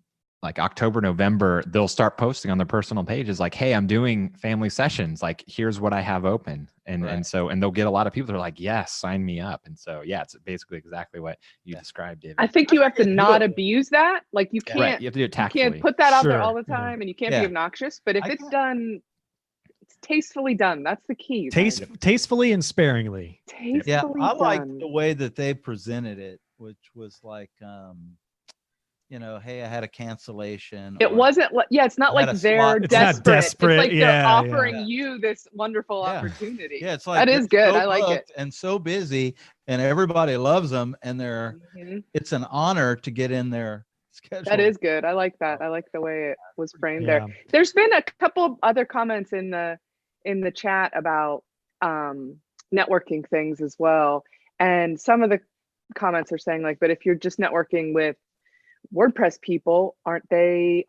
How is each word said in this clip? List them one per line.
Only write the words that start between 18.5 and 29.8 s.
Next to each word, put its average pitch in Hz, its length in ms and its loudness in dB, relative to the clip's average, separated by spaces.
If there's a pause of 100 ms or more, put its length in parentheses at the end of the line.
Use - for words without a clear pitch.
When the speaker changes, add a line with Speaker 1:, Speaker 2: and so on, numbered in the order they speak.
Speaker 3:
done, 247 480 -2 (800)
it's - 220 -20
tastefully 277 520 -2
done. 180 280 0
That's 165 240 -6
the 269 80 -6
key, 214 340 -6
Speaker 4:
Taste-, 180 320 0
Speaker 3:
right? - 200 -16
Speaker 4:
tastefully 240 520 2
and 185 100 0
sparingly. 110 800 -2 (460)
Speaker 2:
Yeah, 285 160 0
Speaker 3:
Tastefully 285 180 -6
Speaker 2:
I 269 120 0
like 226 280 0
Speaker 3:
done. 135 180 -10
Speaker 2:
the 156 100 -10
way 156 260 0
that 135 220 -8
they 139 180 -4
presented 117 640 -10
it, 95 220 -18 (180)
which 110 360 -20
was 110 280 -20
like, 107 280 -18 (120)
um, 92 560 -20 (920)
you 131 80 -18
know, 110 200 -14
"Hey, 123 240 -14
I 117 60 -10
had 117 160 -8